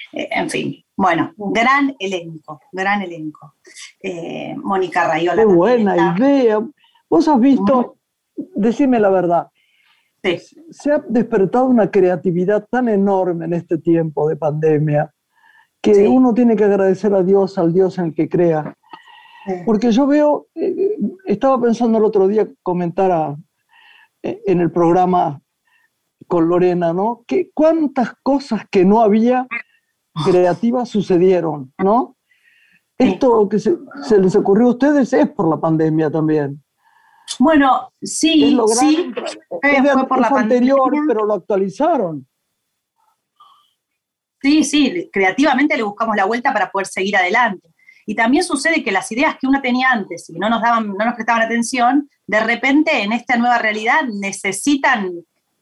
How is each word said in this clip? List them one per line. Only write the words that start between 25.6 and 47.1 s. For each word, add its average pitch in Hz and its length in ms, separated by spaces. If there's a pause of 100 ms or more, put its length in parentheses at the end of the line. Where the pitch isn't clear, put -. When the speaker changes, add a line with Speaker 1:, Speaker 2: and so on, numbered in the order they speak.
Speaker 2:
con 165 220
Lorena, 175 440
¿no? 220 340
Que - 280
cuántas 311 580 (120)
cosas 220 460
que 185 140
no 208 160
había 233 460 (800)
creativas 190 640
sucedieron, 170 880
¿no? 220 380 (840)
Speaker 1:
Sí. 254 120
Speaker 2:
Esto 220 380
que 208 120
se, 339 160 (260)
se 214 160
les 185 160
ocurrió 208 320
a 247 40
ustedes 269 420
es 262 180
por 160 180
la 151 120
pandemia 160 500
también. 151 520 (760)
Speaker 1:
Bueno, 277 540 (100)
sí, 311 440
Speaker 2:
Es - 80
lograr 220 240
Speaker 1:
sí. 302 180 (100)
Speaker 2:
un 247 80
tra-, - 240 (100)
Speaker 1:
Fue, 277 280
Speaker 2:
es 254 60
de, 285 80
Speaker 1:
fue 262 180
por 262 100
Speaker 2:
es 233 120
Speaker 1:
la 277 80
Speaker 2:
anterior, 247 420
Speaker 1:
pandemia. 262 260
Speaker 2:
pero 214 200
lo 208 80
actualizaron. 196 920 (2250)
Speaker 1:
Sí, 294 240
sí, 226 480
creativamente 269 640
le 240 60
buscamos 214 340
la 196 80
vuelta 240 280
para 185 180
poder 196 160
seguir 202 300